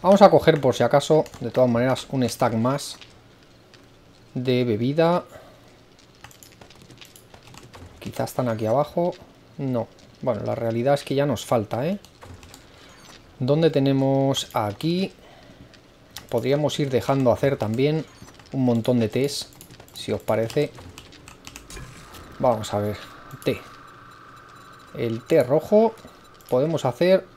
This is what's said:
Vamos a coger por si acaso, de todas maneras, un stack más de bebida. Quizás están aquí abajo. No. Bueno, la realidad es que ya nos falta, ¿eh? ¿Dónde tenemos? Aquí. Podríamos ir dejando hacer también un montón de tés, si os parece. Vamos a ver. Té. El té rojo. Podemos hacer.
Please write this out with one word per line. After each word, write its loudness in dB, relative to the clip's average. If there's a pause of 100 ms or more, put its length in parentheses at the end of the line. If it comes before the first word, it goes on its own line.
Vamos 6
a 10
coger 6
por 2
si 0
acaso, 4 (160)
de -8
todas 4
maneras, 0
un -2
stack 0
más -2 (1400)
de 0
bebida. 0 (2750)
Quizás -8
están -4
aquí -4
abajo. 0 (460)
No. -4 (360)
Bueno, -2
la -4
realidad 0
es -6
que -6
ya 0
nos -4
falta, -2
¿eh? -4 (1400)
¿Dónde 2
tenemos? 0
Aquí. -4 (1160)
Podríamos -2
ir -2
dejando 0
hacer 0
también -2 (480)
un 0
montón 2
de 0
tés, -4 (440)
si -10
os -4
parece. -2 (1700)
Vamos 0
a 0
ver. -4 (480)
Té. -2 (1400)
El -6
té 2
rojo. 2 (560)
Podemos 0
hacer. 2 (140)